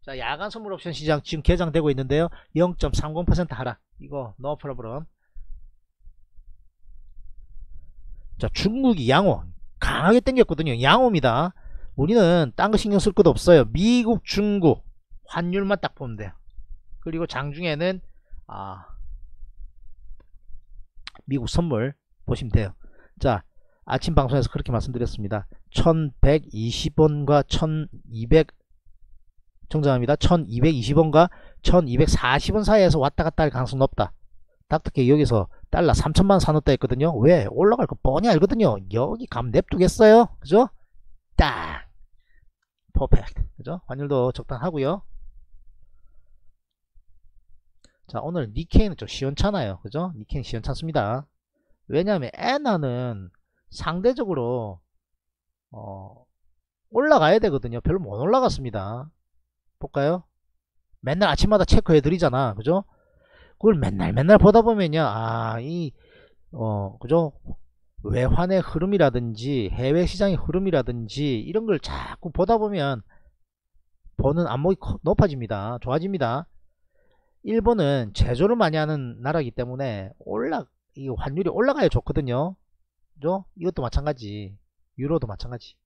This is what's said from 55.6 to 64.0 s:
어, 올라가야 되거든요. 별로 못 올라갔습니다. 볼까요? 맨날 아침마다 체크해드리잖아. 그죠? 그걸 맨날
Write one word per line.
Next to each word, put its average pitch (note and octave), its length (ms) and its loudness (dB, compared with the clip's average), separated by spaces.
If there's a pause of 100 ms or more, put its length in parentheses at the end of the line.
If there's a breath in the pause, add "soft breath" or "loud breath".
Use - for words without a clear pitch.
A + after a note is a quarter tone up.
어, G#2 540 -18 (680)
올라가야 A3+ 500 6
되거든요. B2 400 -2
별로 E3 180 0
못 G#2 200 -8
올라갔습니다. B2+ 920 -2 (680)
볼까요? D3 460 -4 (760)
맨날 E3+ 280 0
아침마다 F#3+ 360 4
체크해드리잖아. D3 880 4
그죠? D3 300 -2 (760 soft breath)
그걸 G#3+ 160 4
맨날 G2 380 -2